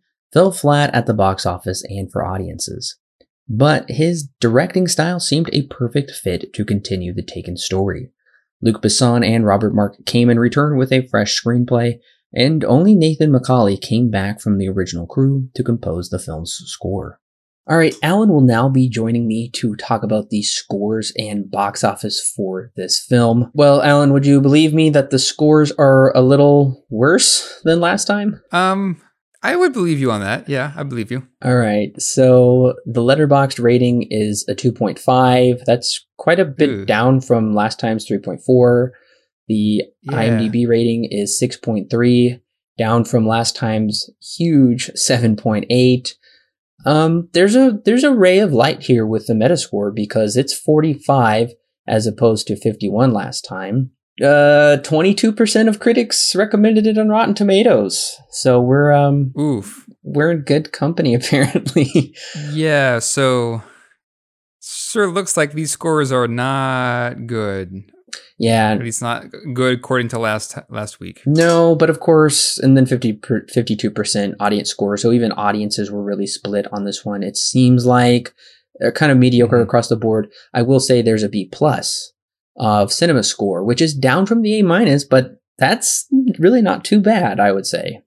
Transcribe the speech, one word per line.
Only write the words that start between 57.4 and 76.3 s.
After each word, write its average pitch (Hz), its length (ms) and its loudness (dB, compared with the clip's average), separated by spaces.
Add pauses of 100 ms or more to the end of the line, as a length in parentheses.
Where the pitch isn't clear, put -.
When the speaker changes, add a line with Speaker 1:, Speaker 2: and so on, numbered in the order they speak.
Speaker 1:
So 123 320 2
we're, 139 300 4
um, 143 480 2
Speaker 2:
Oof. 139 480 -6 (160)
Speaker 1:
we're 147 260 -2
in 165 120 -2
good 147 320 -2
company, 147 420 -2
<laughs> - 0 -
apparently. 135 1000 0 (380)
Speaker 2:
Yeah, 147 480 0
so 120 640 -2 (1000)
sure - 480 -4
looks 180 260 -4
like 147 180 0
these 151 180 -6
scores 151 400 -2
are 123 160 0
not 123 960 -4
good. 98 600 -8 (520)
Speaker 1:
Yeah. 113 340 2
Speaker 2:
At 104 80 -2
least 117 220 -8
not 117 260 -8 (260)
good 127 260 0
according 123 300 -4
to 117 100 -6
last, 107 380 -6 (120)
last 104 300 -12
week. - 260 -18
Speaker 1:
No, 165 480 4
but 160 160 2
of 156 120 -2
course, 156 560 2
and 135 180 4
then 131 100 6
fifty 120 280 -2
per, 107 340 -4
fifty-two 110 440 -2
percent 104 500 -4
audience 104 280 -2
score. 101 280 -4
So 117 160 2
even 117 180 0
audiences 104 580 -4
were 104 140 -8
really 101 240 -6
split 101 460 -6